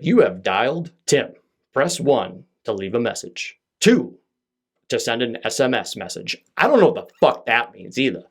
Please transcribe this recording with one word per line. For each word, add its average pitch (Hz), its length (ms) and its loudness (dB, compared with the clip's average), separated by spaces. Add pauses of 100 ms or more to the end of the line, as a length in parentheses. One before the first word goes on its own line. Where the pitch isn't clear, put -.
You 196 180 2
have 92 200 2
dialed 131 500 -2 (140)
Tim. - 280 0 (400)
Press 165 260 -2
one 107 440 -2 (200)
to 113 100 -6
leave 98 220 -8
a 120 40 0
message. - 600 -8 (200)
Two, - 380 2 (720)
to 120 100 -2
send 117 220 -4
an 117 220 -2
S - 160 -4
M 127 160 2
S 101 200 -4
message. - 420 -10 (200)
I 165 100 2
don't 277 120 4
know 180 100 8
what - 180 -4
the - 120 -20
fuck 139 260 2
that 120 260 0
means 95 280 -12
either. 131 320 0